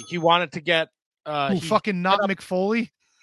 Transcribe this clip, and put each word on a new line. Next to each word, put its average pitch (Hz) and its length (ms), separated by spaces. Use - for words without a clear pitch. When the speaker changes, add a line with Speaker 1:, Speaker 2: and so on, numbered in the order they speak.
Speaker 1:
he 170 80
wanted 170 340
to 180 80
get, 160 300
uh, 147 280
Speaker 2:
Who, 185 60
Speaker 1:
he 156 100
Speaker 2:
fucking 202 320
not 190 180
Speaker 1:
set 196 100
up - 0
Speaker 2:
Mick 190 120
Foley? 202 500